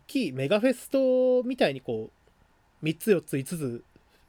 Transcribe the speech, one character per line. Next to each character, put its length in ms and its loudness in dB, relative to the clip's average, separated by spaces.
き 220 -2
い 40 -6
メ 140 -4
ガ 140 2
フ 80 4
ェ 40 4
ス 180 -8
ト 520 4
み 140 -4
た 120 2
い 60 -2
に 60 -10
こ 320 -6
う、 720 -20
三 100 0
つ、 160 -4
四 100 6
つ、 160 -6
五 220 -6
つ 240 -6